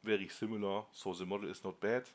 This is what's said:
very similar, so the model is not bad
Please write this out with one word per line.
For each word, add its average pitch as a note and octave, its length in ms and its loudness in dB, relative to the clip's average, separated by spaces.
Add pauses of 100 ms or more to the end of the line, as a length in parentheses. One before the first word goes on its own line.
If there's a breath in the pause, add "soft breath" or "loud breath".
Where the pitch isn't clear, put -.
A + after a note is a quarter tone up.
very G#2 240 4
similar, G#2 560 0 (100)
so - 200 -4
the F2+ 120 -4
model G2 240 -2
is - 140 -8
not F#2 180 -6
bad A#2 220 4 (120)